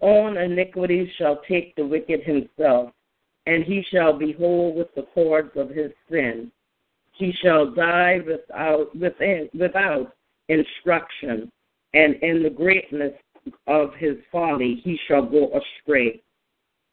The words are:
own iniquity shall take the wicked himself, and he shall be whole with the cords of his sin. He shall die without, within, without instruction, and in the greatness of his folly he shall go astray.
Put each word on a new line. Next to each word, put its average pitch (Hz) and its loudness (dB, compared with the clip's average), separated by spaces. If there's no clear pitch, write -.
own 208 4
iniquity 180 -2
shall 147 0
take 175 -2
the 151 -2
wicked 151 -2
himself, 135 0
and 160 0
he 190 -4
shall 160 2
be 151 -2
whole 170 0
with 170 -6
the 139 -8
cords 156 2
of 139 -4
his 147 -6
sin. 120 -4
He 185 -4
shall 156 4
die 175 2
without, 156 -2
within, 175 -2
without 175 -2
instruction, 151 -2
and 151 6
in 165 0
the 156 0
greatness 143 -2
of 147 0
his 151 -2
folly 139 -2
he 170 -4
shall 143 2
go 139 2
astray. 131 -2